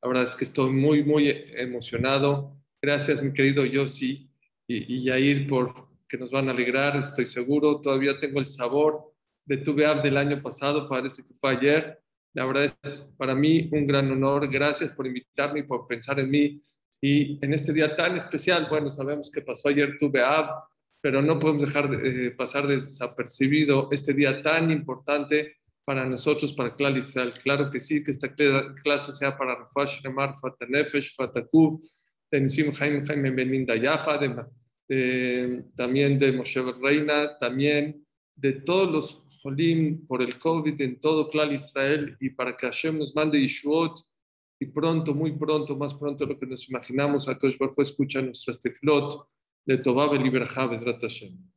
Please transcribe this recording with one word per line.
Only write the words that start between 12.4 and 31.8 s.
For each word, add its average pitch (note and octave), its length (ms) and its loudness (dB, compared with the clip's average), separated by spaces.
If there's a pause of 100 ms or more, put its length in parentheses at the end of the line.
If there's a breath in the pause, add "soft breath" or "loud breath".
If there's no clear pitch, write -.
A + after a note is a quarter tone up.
verdad C#3 260 0 (120)
es C#3+ 220 -12 (120)
para C3 160 -2
mí D3+ 380 4
un D3 160 2
gran C#3 240 2
honor. C3+ 380 0
Gracias C#3+ 420 0
por C3 160 -8
invitarme C#3+ 540 -4
y - 20 -6
por C3 240 -6
pensar B2 320 -4
en C3 100 0
mí. D3 320 2 (400 soft breath)
Y C#3+ 420 2
en C#3 100 0
este D3 200 0
día D3+ 220 2
tan F3+ 220 0
especial, E3 520 0
bueno, D3 200 0
sabemos C#3+ 420 -6
que C#3+ 100 -6
pasó C#3 280 -4
ayer C#3+ 280 2
Tu C#3+ 140 0
Beav, C#3 380 2 (520)
pero C3+ 200 2
no D3+ 180 2
podemos D3 240 2
dejar C#3+ 260 0
de, B2+ 380 -2
eh, A#2 40 -4
pasar C#3 360 -4
desapercibido C3+ 1200 0
este C#3 220 -2
día C#3 280 2
tan D#3+ 280 2
importante D3 880 -2 (280)
para C3+ 200 -2
nosotros, C3+ 480 -2
para B2 220 -4
Klal C#3 220 2
Israel. B2 440 -4
Claro C#3 300 0
que C3+ 80 -6
sí, D3+ 240 -2
que D3+ 80 -4
esta C3 240 -6
cla-, C#3 400 2
clase C#3+ 380 -2
sea C3+ 220 -2
para B2+ 200 -4
Refuah C#3 300 -2
Shlema, C#3 500 -4
Fata B2+ 320 -10
Nefesh, C#3+ 480 -2
Fata A#2+ 300 -4
Kuv, D#3+ 340 6 (500 loud breath)